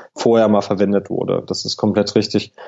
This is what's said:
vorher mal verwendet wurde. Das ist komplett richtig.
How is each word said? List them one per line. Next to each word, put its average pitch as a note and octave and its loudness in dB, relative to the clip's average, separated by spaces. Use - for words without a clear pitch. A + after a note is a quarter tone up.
vorher A2+ 4
mal G#2 4
verwendet G2 0
wurde. F#2 -4
Das - -8
ist - -6
komplett G#2 0
richtig. - -2